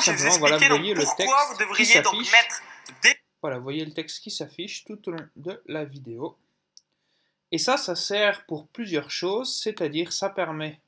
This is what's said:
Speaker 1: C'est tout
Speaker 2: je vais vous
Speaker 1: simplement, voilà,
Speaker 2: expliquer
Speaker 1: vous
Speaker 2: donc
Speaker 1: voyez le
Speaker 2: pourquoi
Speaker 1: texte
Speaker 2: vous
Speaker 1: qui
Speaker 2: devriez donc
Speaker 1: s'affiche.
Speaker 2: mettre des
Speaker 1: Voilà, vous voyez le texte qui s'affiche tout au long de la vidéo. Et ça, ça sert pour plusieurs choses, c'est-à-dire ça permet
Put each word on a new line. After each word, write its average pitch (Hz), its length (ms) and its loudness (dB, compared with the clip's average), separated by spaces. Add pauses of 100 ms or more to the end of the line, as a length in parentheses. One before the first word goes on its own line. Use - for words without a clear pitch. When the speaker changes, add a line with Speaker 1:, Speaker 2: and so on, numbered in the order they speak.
Speaker 1:
C'est - 140 4
tout - 20 -4
Speaker 2:
je 143 60 -2
vais 147 60 2
vous 175 40 6
Speaker 1:
simplement, 165 60 4
voilà, 147 160 4
Speaker 2:
expliquer 165 140 6
Speaker 1:
vous 147 80 6
Speaker 2:
donc - 20 2
Speaker 1:
voyez 196 160 -2
le 151 80 2
Speaker 2:
pourquoi 147 220 0
Speaker 1:
texte 277 220 4
Speaker 2:
vous - 60 -8
Speaker 1:
qui 214 100 -2
Speaker 2:
devriez 208 380 4
donc 202 140 2
Speaker 1:
s'affiche. 240 160 -2
Speaker 2:
mettre - 720 0
des 254 120 6 (280)
Speaker 1:
Voilà, 135 140 -4
vous 123 60 -10
voyez 151 220 -6
le 151 80 -14
texte 156 300 -10
qui - 80 -12
s'affiche - 540 -10
tout 208 240 -12
au - 20 -6
long 165 240 -10
de 175 320 -12
la 151 180 -6
vidéo. 131 540 -14 (1120)
Et 165 80 -2
ça, 254 180 2
ça 180 180 -4
sert 202 520 -2
pour 156 180 -10
plusieurs 185 460 -6
choses, 208 440 -4
c'est-à-dire 170 560 -4
ça 190 200 -4
permet 156 560 -6